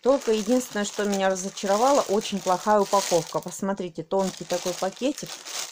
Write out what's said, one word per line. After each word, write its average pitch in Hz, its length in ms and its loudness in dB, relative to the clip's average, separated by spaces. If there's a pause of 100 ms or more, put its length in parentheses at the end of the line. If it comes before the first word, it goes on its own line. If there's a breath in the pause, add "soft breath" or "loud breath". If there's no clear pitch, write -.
Только 262 240 2
единственное, 220 540 0
что - 200 -4
меня 196 240 2
разочаровало, 202 720 2
очень 202 380 -2
плохая 185 400 2
упаковка. 185 600 2
Посмотрите, 180 640 -6
тонкий 190 420 -2
такой 180 280 -2
пакетик, 190 560 -4 (420)